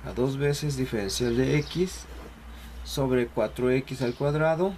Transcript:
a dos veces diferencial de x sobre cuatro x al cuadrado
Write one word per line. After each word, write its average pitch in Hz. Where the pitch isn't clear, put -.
a -
dos 131
veces 143
diferencial 117
de 131
x -
sobre 127
cuatro 123
x 131
al 120
cuadrado 160